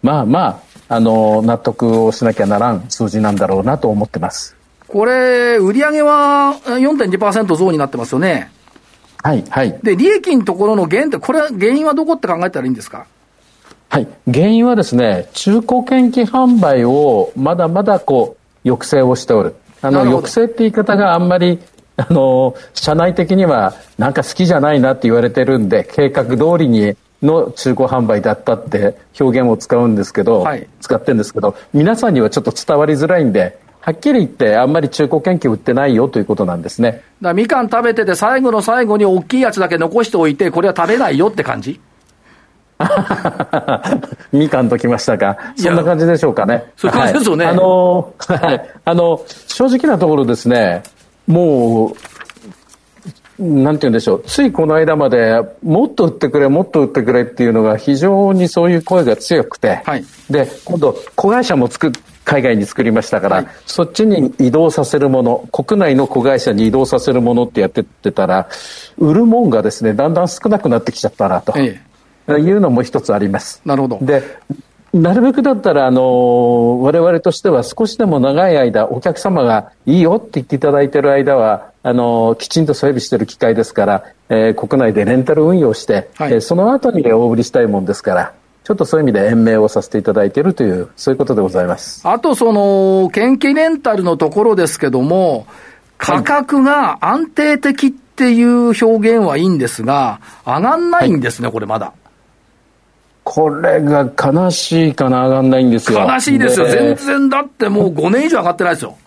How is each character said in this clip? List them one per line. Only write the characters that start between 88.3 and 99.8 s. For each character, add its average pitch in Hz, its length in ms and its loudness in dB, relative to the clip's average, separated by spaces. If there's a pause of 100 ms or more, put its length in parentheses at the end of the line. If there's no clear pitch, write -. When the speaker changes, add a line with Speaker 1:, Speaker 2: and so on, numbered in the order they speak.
Speaker 1:
ち - 80 -10
ょ - 20 2
っ 196 60 -2
と 165 80 -2
そ 165 100 -2
う 156 40 2
い - 20 0
う - 20 0
意 127 80 2
味 101 80 2
で 101 60 2
延 113 180 2
命 113 140 2
を 107 100 2
さ - 140 -2
せ - 80 -14
て 110 80 -2
い 101 40 -2
た 104 120 -2
だ 101 100 2
い 98 60 0
て - 100 -2
い 151 40 0
る 185 100 0
と - 80 -4
い 104 80 0
う、 90 260 -4
そ - 140 -4
う - 20 2
い 131 40 0
う - 20 -14
こ 139 80 -2
と - 80 -2
で 104 80 0
ご 92 80 0
ざ 90 120 -2
い 90 40 0
ま 90 100 -4
す。 - 320 -18
Speaker 2:
あ 220 100 0
と、 294 160 0
そ 226 200 0
の、 190 580 2
研 247 240 2
究 277 180 0
レ 311 140 2
ン 311 140 -2
タ 226 120 0
ル 190 80 -2
の 175 140 0
と 151 140 0
こ 208 140 0
ろ 220 120 4
で 175 100 2
す - 140 -6
け 147 80 0
ど 127 140 0
も、 156 440 0 (520)
価 - 240 -2
格 285 400 0
が 269 420 0
安 269 240 -2
定 294 300 0
的 277 300 0
っ - 20 2
て - 400 -2
い 233 140 4
う 240 240 4
表 226 480 2
現 214 100 2
は 143 100 -2
い 156 60 0
い 185 80 2
ん 170 80 2
で 123 100 -2
す 110 140 -8